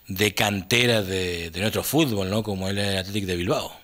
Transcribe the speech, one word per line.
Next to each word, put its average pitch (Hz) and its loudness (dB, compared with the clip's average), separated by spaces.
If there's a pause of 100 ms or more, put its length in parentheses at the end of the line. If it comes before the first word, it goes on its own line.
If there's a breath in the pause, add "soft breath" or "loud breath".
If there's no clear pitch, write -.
de 101 0
cantera 113 2
de, 90 -2
de 87 -6
nuestro 101 0
fútbol, 113 2
¿no? 107 0
Como 95 -4
el 101 -2
Athletic 98 -2
de 90 -2
Bilbao. 104 -2 (100)